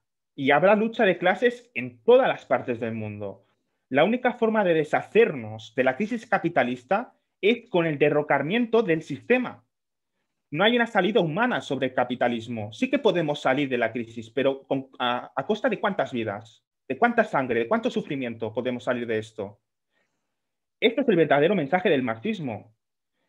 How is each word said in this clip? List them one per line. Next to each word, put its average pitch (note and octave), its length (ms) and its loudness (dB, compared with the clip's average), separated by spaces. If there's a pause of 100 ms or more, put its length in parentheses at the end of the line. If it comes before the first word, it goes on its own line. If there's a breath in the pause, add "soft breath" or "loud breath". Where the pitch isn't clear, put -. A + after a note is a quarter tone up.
(360)
y C#3 160 0
habrá F3+ 240 6
lucha A3+ 280 0
de F#3 140 4
clases G#3+ 560 0
en A#2+ 300 -10
todas B3 240 6
las - 180 -4
partes B2 340 -2
del A2+ 140 -4
mundo. G#2 500 -10 (460)
La C3+ 140 4
única A#3+ 300 0
forma A3 300 0
de F3 120 2
deshacernos C#3 1000 0
de C3 80 2
la C3 140 2
crisis A3 300 -6
capitalista E3+ 880 -2 (260)
es A#3 280 0
con E3+ 160 2
el D3+ 120 -2
derrocamiento D3+ 880 2
del D#3+ 180 0
sistema. D#3 640 -4 (880)
No D#3 120 0
hay A#3 120 4
una A#3 120 2
salida G#3 320 2
humana F3 420 -2
sobre C3 260 -4
el B2+ 60 -6
capitalismo. A#2+ 800 -2
Sí B3+ 160 -4
que D4 80 0
podemos E3 440 0
salir C3+ 280 0
de B2+ 80 -2
la A2+ 140 0
crisis, A2+ 400 -10
pero C3+ 320 -2
con, C3+ 340 -6
a, B2 380 -2
¿a C3 100 -4
costa A3 240 -2
de G#3 100 -4
cuántas F#3+ 320 -2
vidas? A2 520 -8 (240)
¿De C3 100 -6
cuánta A#3 260 2
sangre? C3 360 0
¿De A2+ 80 -2
cuánto C3 240 -2
sufrimiento A#2 600 -6
podemos B2 340 -6
salir B2 200 -2
de A2+ 140 -2
esto? G#2+ 400 -10 (1200)
Este A3+ 220 2
es - 80 0
el F#3 80 4
verdadero D3 360 4
mensaje F#3 360 0
del C#3 120 2
marxismo B2 720 -6 (560)